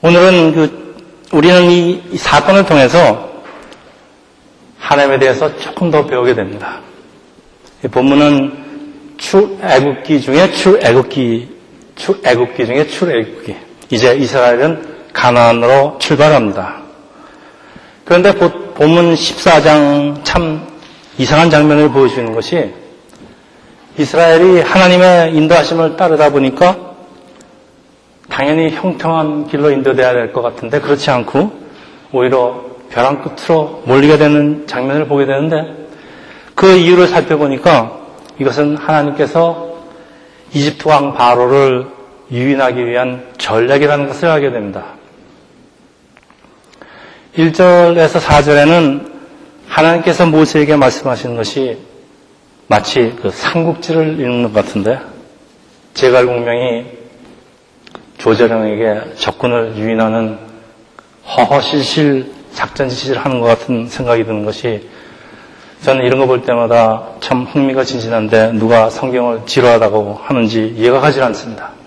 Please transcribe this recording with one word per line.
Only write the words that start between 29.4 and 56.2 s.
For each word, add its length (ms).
길로 240
인도돼야 420
될 200
것 100
같은데 380
그렇지 320
않고 400
오히려 540
벼랑 320
끝으로 640
몰리게 340
되는 480
장면을 400
보게 200
되는데 600
그 180
이유를 320
살펴보니까 920
이것은 360
하나님께서 1000
이집트 360
왕 260
바로를 720
유인하기 540
위한 420
전략이라는 720
것을 180
알게 240
됩니다. 360
일 160
절에서 640
사 240
절에는 720
하나님께서 600
모세에게 500
말씀하시는 600
것이 420
마치 520
그 100
삼국지를 880
읽는 240
것 100
같은데 460
제갈공명이 880